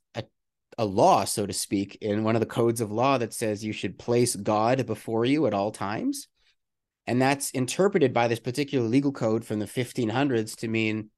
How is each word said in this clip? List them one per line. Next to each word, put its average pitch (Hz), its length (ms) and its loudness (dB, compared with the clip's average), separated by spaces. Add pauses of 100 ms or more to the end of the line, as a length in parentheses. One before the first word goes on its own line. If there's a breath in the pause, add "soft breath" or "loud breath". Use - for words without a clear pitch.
(160)
a, 117 80 -6 (540)
a 117 80 0
law, 113 400 6
so 101 200 -2
to 101 80 -4
speak, - 480 -2
in 104 220 0
one 110 120 2
of 113 60 2
the 107 40 2
codes 117 360 0
of 104 100 -4
law 127 260 2
that 117 160 -4
says 107 300 -2
you 107 100 -4
should - 240 -6
place 123 380 2
God 110 500 2
before 110 400 -2
you 143 220 2
at 104 60 0
all 101 180 0
times. 240 560 -4 (800)
And 123 140 2
that's 139 300 0
interpreted 143 640 2
by 120 140 2
this 113 120 0
particular 131 480 -2
legal 135 240 2
code 113 340 0
from 110 140 -4
the 101 80 -4
fifteen 123 420 -4
hundreds 117 480 0
to 117 100 -8
mean 110 500 -2